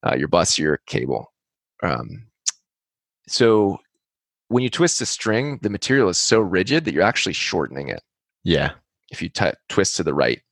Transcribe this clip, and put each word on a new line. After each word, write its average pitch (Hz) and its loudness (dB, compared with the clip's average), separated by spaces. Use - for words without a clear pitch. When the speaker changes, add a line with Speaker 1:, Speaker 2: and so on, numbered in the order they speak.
Speaker 1:
uh, - 0
your 69 -2
bus, 85 2
your 76 0
cable. 62 -4
Um, 71 -4
so 107 4
when 123 2
you 123 0
twist 170 0
a 113 -6
string, 127 -2
the 104 -2
material 113 2
is 87 -2
so 113 4
rigid 107 0
that 85 -2
you're 76 2
actually 101 0
shortening 71 -4
it. 50 -10
Speaker 2:
Yeah. 71 0
Speaker 1:
If - -12
you 85 -8
t-, - -2
twist - 0
to 90 -4
the 78 0
right. 64 0